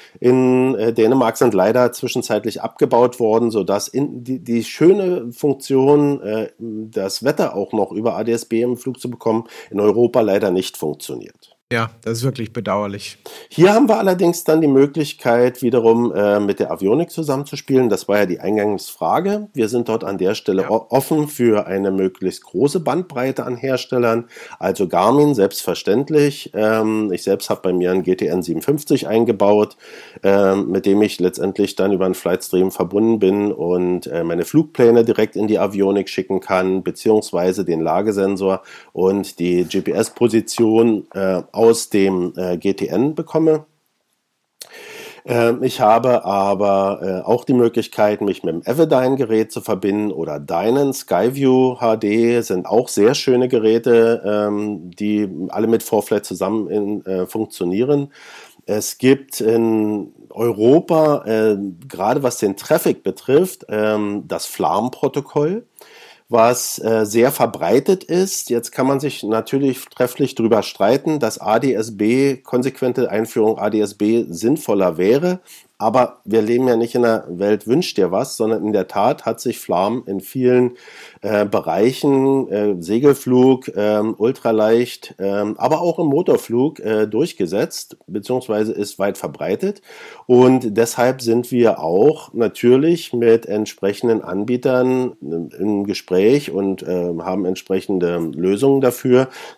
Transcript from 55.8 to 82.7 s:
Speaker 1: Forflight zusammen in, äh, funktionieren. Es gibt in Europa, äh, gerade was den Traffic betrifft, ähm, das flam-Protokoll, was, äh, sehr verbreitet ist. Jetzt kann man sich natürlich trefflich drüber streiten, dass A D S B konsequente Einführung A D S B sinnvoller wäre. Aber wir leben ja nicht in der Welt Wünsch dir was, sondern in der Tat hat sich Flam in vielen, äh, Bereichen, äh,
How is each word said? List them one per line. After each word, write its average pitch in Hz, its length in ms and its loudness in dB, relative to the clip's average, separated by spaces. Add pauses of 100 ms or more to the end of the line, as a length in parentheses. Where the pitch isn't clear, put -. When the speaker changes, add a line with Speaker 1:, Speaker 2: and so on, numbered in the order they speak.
Speaker 1:
Forflight 107 420 -2
zusammen 95 440 -4
in, 101 360 -4
äh, 92 220 -4
funktionieren. 113 840 -2 (540)
Es 104 320 -6
gibt 135 420 2
in 110 720 0 (200)
Europa, 147 960 2
äh, 110 320 2 (300)
gerade 117 360 -2
was 120 160 -2
den 98 180 0
Traffic - 460 -2
betrifft, 151 680 -2
ähm, 107 580 -2
das 87 200 -8
flam-Protokoll, 147 1200 -4 (640)
was, 117 500 2
äh, 110 260 2
sehr 117 260 2
verbreitet 113 720 0
ist. 185 440 -4
Jetzt 120 220 -2
kann 131 160 -2
man 139 120 0
sich 139 220 -6
natürlich 131 640 -2
trefflich - 480 -4
drüber 110 300 2
streiten, 139 560 0
dass 110 200 -4
A 113 200 0
D 131 140 0
S 110 220 -6
B 127 420 0
konsequente 127 720 -2
Einführung 110 480 0
A 101 100 -2
D 107 120 0
S 98 120 -4
B 110 340 0
sinnvoller 92 720 0
wäre. 147 440 0 (420)
Aber 113 400 0
wir 110 180 2
leben 120 280 0
ja 117 80 2
nicht 117 180 -2
in 123 60 2
der 113 260 2
Welt 98 400 -2
Wünsch 147 260 0
dir 92 160 2
was, 107 280 -4
sondern 110 280 -2
in 107 60 -2
der 98 160 -2
Tat 117 380 0
hat - 160 -4
sich 117 180 -6
Flam 101 460 -2
in - 160 -6
vielen, 123 560 0 (420)
äh, 104 260 0
Bereichen, 131 1040 0
äh, 101 340 -2